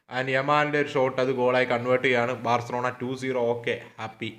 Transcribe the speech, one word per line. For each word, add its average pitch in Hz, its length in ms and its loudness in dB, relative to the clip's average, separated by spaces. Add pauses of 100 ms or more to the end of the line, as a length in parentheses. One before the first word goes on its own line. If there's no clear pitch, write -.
(100)
And 131 200 -4
യമാലിൻ്റെ 147 500 2
ഒരു 143 80 0
ഷോട്ട് 131 320 0
അത് 131 120 2
ഗോളായി 123 320 4
കൺവേർട്ട് 123 400 0
ചെയ്യുകയാണ്. 123 280 2
ബാർസലോണ 120 560 -2
ടു 123 260 -6
സീറോ, 127 260 -4
ഓക്കെ, 117 400 -2 (200)
ഹാപ്പി. 110 380 -8